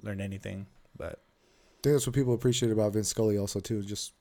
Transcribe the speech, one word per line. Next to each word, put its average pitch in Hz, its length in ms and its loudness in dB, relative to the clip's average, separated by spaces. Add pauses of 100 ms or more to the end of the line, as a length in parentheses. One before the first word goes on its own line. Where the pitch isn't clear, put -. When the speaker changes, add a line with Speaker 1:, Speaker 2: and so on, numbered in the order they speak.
Speaker 1:
learn 101 180 -6
anything, 98 460 -8 (280)
but 80 180 -8
Speaker 2:
I - 680 -20
think 143 140 4
that's 131 100 2
what 123 100 -2
people 127 200 4
appreciate 120 360 2
about 104 220 2
Vince 107 160 0
Scully 107 280 2
also, 101 220 -2
too. 104 220 -4
Just 101 400 -10